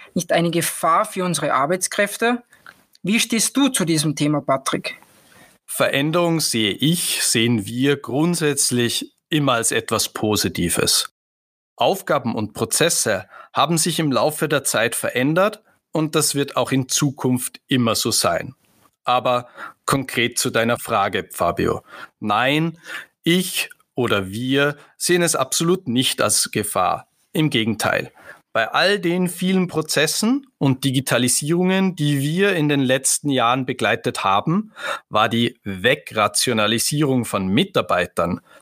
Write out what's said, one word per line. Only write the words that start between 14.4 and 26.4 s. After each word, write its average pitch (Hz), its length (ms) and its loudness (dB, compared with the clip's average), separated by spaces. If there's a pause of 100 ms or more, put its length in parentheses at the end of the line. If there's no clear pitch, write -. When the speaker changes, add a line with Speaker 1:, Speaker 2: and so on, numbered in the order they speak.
Speaker 2:
der 143 160 0
Zeit 117 320 0
verändert 160 640 0 (300)
und 156 240 -2
das 151 180 2
wird 139 220 -2
auch 131 160 0
in 131 160 0
Zukunft - 800 -2
immer 120 260 2
so - 160 -2
sein. 87 460 -2 (480)
Aber 123 440 0 (380)
konkret 127 540 0
zu 127 100 -2
deiner 117 260 2
Frage, 101 540 -2
Fabio. 85 540 -2 (340)
Nein, 135 580 0 (460)
ich 180 480 0 (240)
oder 107 340 0
wir 135 480 0 (200)
sehen 175 260 2
es 165 140 0
absolut 165 500 0
nicht 127 340 0
als - 300 0